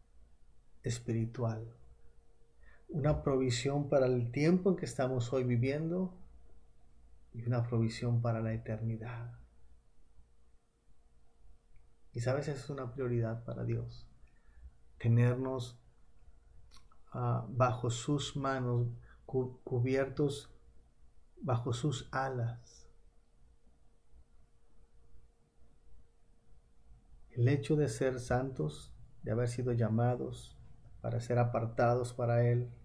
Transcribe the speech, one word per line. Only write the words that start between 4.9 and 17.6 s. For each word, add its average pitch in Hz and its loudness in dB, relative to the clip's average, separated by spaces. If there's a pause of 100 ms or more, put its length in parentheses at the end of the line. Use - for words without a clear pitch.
hoy 131 2
viviendo 151 0 (1120)
y 117 -8
una 120 2
provisión 117 2
para 113 0
la 110 -2
eternidad. 113 -6 (2750)
Y 123 -6
sabes, 135 0
esa 139 -4
es - -12
una 135 -8
prioridad 117 -2
para 120 -6
Dios. 117 -6 (920)
Tenernos, 123 2 (1300)
ah, 120 -2
bajo 120 2